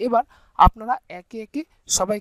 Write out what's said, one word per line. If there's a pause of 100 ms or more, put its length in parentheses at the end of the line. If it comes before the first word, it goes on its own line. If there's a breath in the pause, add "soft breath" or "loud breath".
এবার (420 soft breath)
আপনারা (260)
একে
একে (340)
সবাই